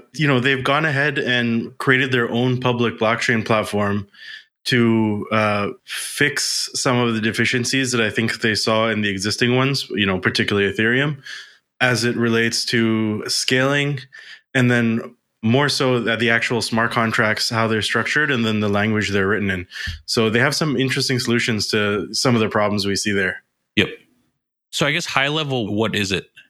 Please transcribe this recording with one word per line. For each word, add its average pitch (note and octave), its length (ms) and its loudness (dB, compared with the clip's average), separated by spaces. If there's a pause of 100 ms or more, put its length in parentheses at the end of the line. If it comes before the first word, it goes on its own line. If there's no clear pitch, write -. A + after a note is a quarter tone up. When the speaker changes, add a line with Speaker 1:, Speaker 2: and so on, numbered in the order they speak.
(140)
Speaker 1:
you D3+ 140 0
know, C3+ 100 4
they've C3 240 2
gone C#3 220 2
ahead C#3+ 340 0
and A#2+ 600 0
created C3 340 2
their A#2+ 180 0
own B2 300 0
public A#2+ 360 0
blockchain A2+ 480 0
platform G#2 640 0 (600)
to, A2+ 680 2
uh, G#2 380 0 (140)
fix - 920 -4
some B2+ 240 0
of A#2+ 160 2
the A2 60 -2
deficiencies A#2+ 720 0
that A#2 100 0
I G#2+ 100 0
think A2+ 300 -2
they A2+ 140 0
saw A2 340 0
in G#2+ 120 -2
the G#2 80 0
existing G#2 480 0
ones, C3+ 340 0
you G#2 160 0
know, F#2+ 140 0
particularly G2+ 520 0
Ethereum, C3+ 480 0 (600)
as B2 240 2
it A#2+ 120 0
relates A#2 500 0
to A2 600 0
scaling, C#3 720 0 (560)
and B2 160 4
then A#2 460 0 (260)
more B2+ 260 4
so B2+ 320 0
that G#2+ 200 -2
the A#2 100 2
actual A#2 320 0
smart A2+ 300 0
contracts, A2 560 0
how A2+ 180 0
they're A2 160 0
structured, C#3+ 480 -2
and A#2 140 0
then A2 160 0
the G#2 80 0
language G#2 400 0
they're G2 200 0
written G2+ 220 -2
in. F2+ 160 -6 (400)
So A2+ 240 0
they A2+ 80 2
have C#3+ 160 2
some D3+ 220 -2
interesting C3 420 0
solutions A#2 500 0
to G#2 440 -2
some B2+ 220 2
of A2+ 60 4
the G#2+ 80 2
problems G#2 380 0
we G2+ 80 0
see G2+ 180 -2
there. F#2+ 300 -2 (320)
Speaker 2:
Yep. B2 140 2 (800)
So - 160 0
I C#3+ 60 2
guess E3 140 -4
high C#3 220 0
level, C3+ 460 -2
what G#2+ 220 0
is G2+ 160 -2
it? F2 140 -2 (240)